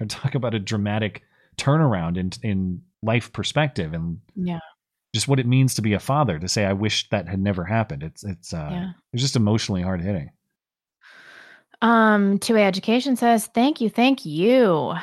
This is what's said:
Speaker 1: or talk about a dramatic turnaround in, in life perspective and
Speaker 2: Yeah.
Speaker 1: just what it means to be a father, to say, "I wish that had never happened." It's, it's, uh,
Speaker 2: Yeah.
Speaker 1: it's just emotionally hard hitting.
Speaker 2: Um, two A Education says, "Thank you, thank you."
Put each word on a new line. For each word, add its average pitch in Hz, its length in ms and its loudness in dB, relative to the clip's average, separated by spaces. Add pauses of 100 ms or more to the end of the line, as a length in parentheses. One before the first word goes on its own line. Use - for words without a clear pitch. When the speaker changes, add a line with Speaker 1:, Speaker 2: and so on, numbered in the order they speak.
Speaker 1:
or 110 60 -6
talk - 280 -6
about 120 180 -2
a 110 60 -2
dramatic 104 640 -4 (340)
turnaround 110 600 2
in, 92 140 -2 (160)
in 92 340 -2 (220)
life 113 300 0
perspective 117 600 -4
and 82 260 -6 (160)
Speaker 2:
Yeah. 175 240 -6 (540)
Speaker 1:
just - 140 -2
what 135 120 2
it 123 60 -2
means 127 300 4
to - 60 -4
be 107 120 2
a 95 60 0
father, 135 400 0
to 90 80 -8
say, 104 180 0
"I 98 80 0
wish 104 360 -2
that 98 180 -2
had 98 120 -4
never 95 260 0
happened." 113 380 -2
It's, 165 200 -14
it's, 190 300 -10
uh, 156 180 -6
Speaker 2:
Yeah. 180 200 -8 (200)
Speaker 1:
it's 123 100 -4
just 135 140 -2
emotionally 107 480 0
hard 92 180 -4
hitting. 90 300 -6 (1500)
Speaker 2:
Um, 214 580 4
two 226 160 0
A 214 80 6
Education 220 520 0
says, 233 320 2
"Thank 262 340 0
you, 220 80 0
thank 254 360 2
you." 175 760 2